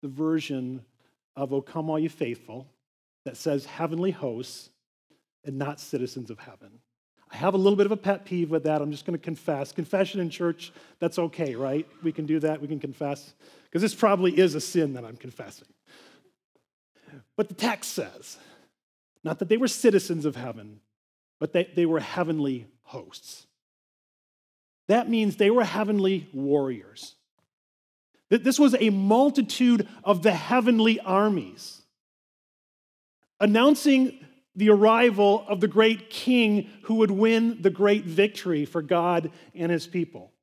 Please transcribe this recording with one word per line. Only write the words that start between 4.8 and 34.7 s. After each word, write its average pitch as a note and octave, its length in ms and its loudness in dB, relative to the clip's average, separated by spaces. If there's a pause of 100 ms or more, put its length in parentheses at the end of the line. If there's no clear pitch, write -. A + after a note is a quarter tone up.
and C#3 140 -10
not C#3+ 200 -8
citizens B2 520 -8
of G#2+ 80 -16
heaven. - 400 -20 (500)
I - 100 -18
have F#3 160 0
a - 20 2
little G3 200 4
bit G3+ 100 4
of G3+ 60 0
a G#3+ 40 -2
pet G3 280 -4
peeve E3+ 280 -4
with D#3+ 100 0
that. D#3 180 0
I'm D3 120 -6
just C#3+ 120 -12
gonna F3 140 -6
confess. D3 540 -6
Confession F#3+ 480 -4
in F3 100 -4
church, E3 420 -6 (280)
that's E3+ 180 -4
okay, D#3+ 380 -6
right? C3+ 280 -4 (200)
We D#3+ 80 -2
can D#3 120 -8
do D#3 140 -2
that. D#3 220 -2
We C#3+ 80 -10
can D3+ 100 -8
confess. C#3+ 560 -10 (380)
'Cause E3+ 100 -2
this G#3+ 140 -2
probably F#3 420 2
is F3+ 160 4
a D3+ 60 -6
sin D#3 320 -2
that B2 120 -12
I'm A2+ 120 -18
confessing. - 500 -20 (1700)
But G#3+ 140 -2
the F3+ 60 -14
text A3 360 -6
says, - 480 -12 (840)
not D#3+ 160 -6
that F3 80 -4
they A3 80 2
were B3+ 100 0
citizens F#3 580 2
of C#3+ 120 -2
heaven, G#2+ 440 -14 (600)
but D#3+ 120 -6
that F3+ 220 -2
they F3 100 2
were D#3+ 140 2
heavenly C#3+ 680 -4 (140)
hosts. - 680 -20 (1400)
That A3+ 220 2
means A3 260 0
they G3+ 160 4
were A#3+ 140 4
heavenly G3 680 -2
warriors. C3+ 840 -4 (1120)
Th-, A#3 100 4
this B3+ 200 0
was C4+ 180 6
a A3 120 4
multitude A#3 1000 2 (160)
of F#3+ 180 0
the G#3 100 4
heavenly A3+ 680 2
armies F#3+ 840 -2 (1600)
announcing C4 800 4 (380)
the G#3+ 120 6